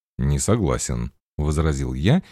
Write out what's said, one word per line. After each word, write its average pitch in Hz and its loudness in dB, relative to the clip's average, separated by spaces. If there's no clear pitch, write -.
«Не 69 0
согласен», 67 0
возразил 73 0
я 98 2